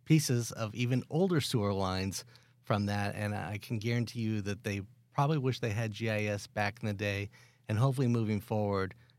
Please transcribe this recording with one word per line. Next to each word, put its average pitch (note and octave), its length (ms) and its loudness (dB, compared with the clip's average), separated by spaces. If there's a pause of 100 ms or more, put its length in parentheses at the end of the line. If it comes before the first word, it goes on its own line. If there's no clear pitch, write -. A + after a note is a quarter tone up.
pieces C3 460 4
of G#2+ 220 -6
even B2 360 0
older E3 320 2
sewer G2+ 320 2
lines F#2+ 520 -2 (380)
from G#2 240 2
that. G2+ 280 -2
And G#2 200 -2
I G2+ 260 -6
can A#2 160 -4
guarantee A#2 440 -2
you A2 200 0
that G2 220 -4
they G2+ 180 -2 (320)
probably D3 240 2
wish B2+ 220 -2
they A#2+ 100 -2
had A2 220 -2
G A2 180 -4
I G#2+ 140 0
S G#2 240 -2
back G#2 340 -2
in A#2 60 -2
the G#2 60 0
day, G2+ 360 -2 (380)
and G#2+ 100 0
hopefully C3 300 4
moving A2 320 2
forward, G2+ 560 0 (240)